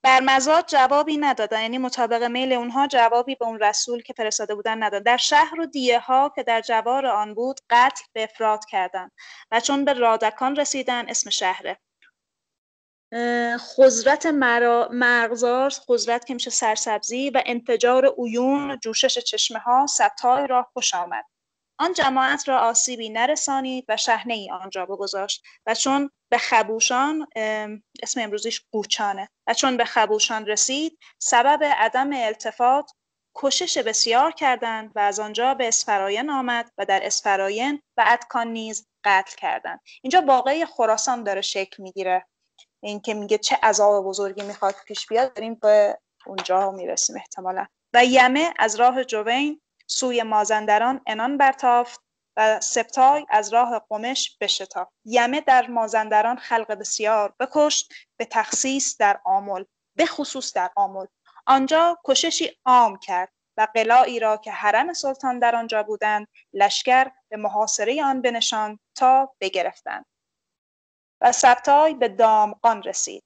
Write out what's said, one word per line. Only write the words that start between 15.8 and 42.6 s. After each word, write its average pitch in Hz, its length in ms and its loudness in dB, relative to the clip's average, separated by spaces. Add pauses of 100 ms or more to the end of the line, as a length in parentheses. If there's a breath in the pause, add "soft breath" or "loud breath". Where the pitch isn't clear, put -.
که 262 80 -8
می‌شه 240 160 -8
سرسبزی، 226 800 -2
و 240 160 0
انفجار 247 720 2
عیون، 262 640 -2
جوشش 247 360 -2
چشمه 220 400 -4
ها، 247 280 2
ستای 254 600 2
را 247 260 0
خوش 240 220 -2
آمد. 170 300 -6 (540)
آن 339 140 -2
جماعت 269 560 0
را 262 100 2
آسیبی 233 500 -2
نرسانید 262 800 -2
و 220 80 -2
شحنه 226 380 -2
ای 196 160 -10
آنجا 185 360 -10
بگذاشت 196 580 -8 (220 soft breath)
و 226 80 -2
چون 277 360 -2 (180)
به 240 100 0
خبوشان، 247 880 0 (100)
ام، 214 460 -6 (200)
اسم 233 180 -6
امروزیش 214 520 -6
قوچانه، 208 560 -4 (180)
و - 80 -2
چون 254 220 0
به 233 80 0
خبوشان 214 640 0
رسید، 269 520 -4 (200 soft breath)
سبب 269 460 2
عدم 262 480 0
التفات 240 800 -2 (460)
کشش 294 420 -2
بسیار 233 540 0
کردند 226 600 -4
و - 40 -4
از 202 220 0
آنجا 220 340 -2
به 254 140 -2
اسفراین 208 600 -2
آمد 240 480 -4
و 196 80 -6
در 196 200 0
اسفراین 208 760 -2 (140)
و 226 100 4
ادکان 233 420 0
نیز 220 380 -10 (180)
قتل 190 320 2
کردند. - 440 -6 (220 loud breath)
اینجا 349 240 4
واقعه 269 380 2
خراسان 226 600 -2
داره 196 160 -4
شکل 196 420 -8
می‌گیره، 185 440 -4 (560 soft breath)